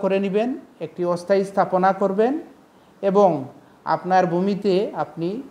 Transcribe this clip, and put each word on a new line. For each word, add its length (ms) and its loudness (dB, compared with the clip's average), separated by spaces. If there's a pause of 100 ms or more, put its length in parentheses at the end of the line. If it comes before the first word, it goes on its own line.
করে 220 0
নেবেন, 260 -2 (300)
একটি 240 -10
অস্থায়ী 400 0
স্থাপনা 480 0
করবেন 400 0 (680)
এবং 280 4 (560)
আপনার 400 2
ভূমিতে 480 0 (280)
আপনি 260 -6 (220)